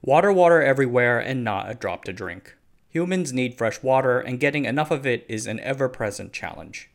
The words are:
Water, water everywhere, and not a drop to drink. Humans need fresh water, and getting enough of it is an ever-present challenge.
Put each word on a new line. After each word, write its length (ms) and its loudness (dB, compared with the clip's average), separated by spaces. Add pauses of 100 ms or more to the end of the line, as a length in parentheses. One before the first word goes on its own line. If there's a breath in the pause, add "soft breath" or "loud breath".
Water, 260 4
water 300 6
everywhere, 560 4
and 260 -4
not 240 -4
a 60 -8
drop 300 -8
to 100 -10
drink. 420 -12 (340)
Humans 440 -2
need 240 -2
fresh 240 -2
water, 380 2
and 200 -6
getting 260 0
enough 260 -2
of 160 -2
it 200 -2
is 200 -6
an 140 -6
ever-present 720 -4
challenge. 640 -12